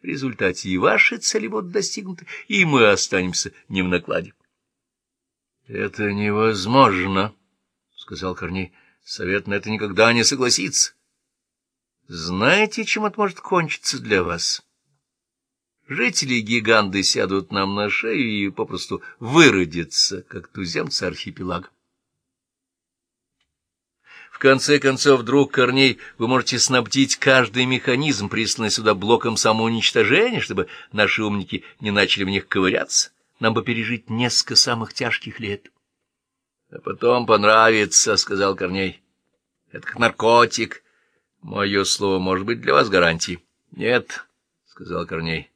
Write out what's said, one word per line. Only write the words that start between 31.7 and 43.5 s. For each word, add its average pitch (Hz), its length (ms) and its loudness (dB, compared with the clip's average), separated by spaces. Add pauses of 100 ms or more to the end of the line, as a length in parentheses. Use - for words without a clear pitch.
не 104 120 -6
начали 98 320 0
в 92 60 -2
них 98 180 -4
ковыряться. - 640 0 (280)
Нам 113 140 0
бы 110 100 -2
пережить 113 460 -6
несколько 117 460 -2
самых 113 380 0
тяжких 113 460 -8
лет. 101 320 -10 (1000)
«А - 80 -16
потом 120 460 0
понравится», — 110 920 4
сказал 98 380 -2
Корней. 92 460 -6 (720)
«Это - 160 -14
как - 100 -12
наркотик. 117 840 2 (580)
Моё 101 420 -2
слово 95 360 0
может 92 260 -2
быть 117 160 -4
для - 120 0
вас 113 160 4
гарантией». 87 540 0 (280)